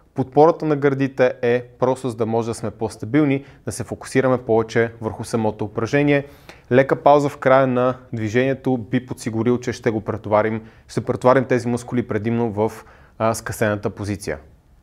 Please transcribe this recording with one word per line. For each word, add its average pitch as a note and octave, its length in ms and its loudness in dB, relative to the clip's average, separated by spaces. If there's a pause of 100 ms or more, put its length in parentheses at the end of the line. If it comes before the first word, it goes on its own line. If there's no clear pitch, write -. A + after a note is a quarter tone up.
(140)
Подпората D#3 520 4
на D3+ 100 0
гърдите C3+ 680 2
е B2 220 0 (140)
просто B2+ 300 0
за A2+ 80 -6
да A2+ 100 -2
може A2+ 220 -2
да A2+ 60 -4
сме G#2+ 160 -8
по-стабилни, C3+ 720 -2 (200)
да A2+ 80 -6
се G#2+ 120 -8
фокусираме B2+ 540 0
повече A2+ 600 0
върху A2 240 -8
самото A2 400 -2
упражнение. C#3 600 0 (460)
Лека C3+ 300 4
пауза C#3+ 260 6
в - 100 -10
края C3 280 4
на B2 280 0 (180)
движението B2+ 640 0
би B2 280 -4
подсигурил, A#2 520 -2
че B2 140 -4
ще - 180 -2
го A2 100 -2
претоварим, G#2+ 640 0 (260)
ще - 120 -6
претоварим B2 440 2
тези A#2+ 240 0
мускули A#2+ 400 -4
предимно A#2 440 -2
в, G#2+ 200 -2 (460)
а, A2 160 0
скъсената G#2+ 560 -4
позиция. F#2+ 480 -8 (440)